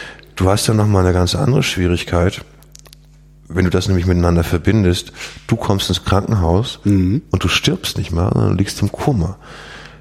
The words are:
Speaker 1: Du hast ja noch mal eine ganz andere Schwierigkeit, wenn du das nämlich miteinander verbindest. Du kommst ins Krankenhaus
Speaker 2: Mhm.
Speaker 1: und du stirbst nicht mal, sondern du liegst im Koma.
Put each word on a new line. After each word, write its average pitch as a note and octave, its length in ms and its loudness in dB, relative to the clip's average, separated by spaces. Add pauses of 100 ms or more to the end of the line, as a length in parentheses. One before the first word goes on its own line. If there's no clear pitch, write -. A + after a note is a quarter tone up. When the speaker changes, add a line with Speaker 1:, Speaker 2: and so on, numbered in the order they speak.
(380)
Speaker 1:
Du F#2 120 2
hast G#2 180 2
ja A#2 60 4
noch G#2 140 2
mal F#2+ 160 4
eine F2+ 100 4
ganz F2+ 220 2
andere A#2 260 2
Schwierigkeit, F2 800 0 (1080)
wenn F2+ 160 0
du E2+ 60 0
das F#2 180 2
nämlich F2+ 160 2
miteinander F2 400 2
verbindest. F2+ 680 0 (360)
Du A2+ 100 0
kommst - 320 -2
ins - 160 -4
Krankenhaus F#2+ 800 0
Speaker 2:
Mhm. G2 360 2 (100)
Speaker 1:
und F#2 120 -2
du - 60 0
stirbst - 480 -4
nicht - 160 -6
mal, F2+ 200 0
sondern G#2 180 2
du F2+ 60 0
liegst G2 240 -4
im G2+ 120 -2
Koma. F#2+ 420 -2 (640)